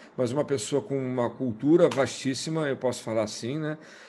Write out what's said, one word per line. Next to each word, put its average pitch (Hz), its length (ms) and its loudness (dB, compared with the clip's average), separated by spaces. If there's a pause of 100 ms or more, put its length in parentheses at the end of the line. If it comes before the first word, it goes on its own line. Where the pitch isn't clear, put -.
(140)
mas 127 180 0
uma 175 120 0
pessoa 139 380 -2
com 139 140 -4
uma 127 340 -2
cultura 135 580 4
vastíssima, 135 800 -2
eu 131 80 -2
posso 120 260 -2
falar 110 200 0
assim, 113 360 -4
né? 151 200 -6 (300)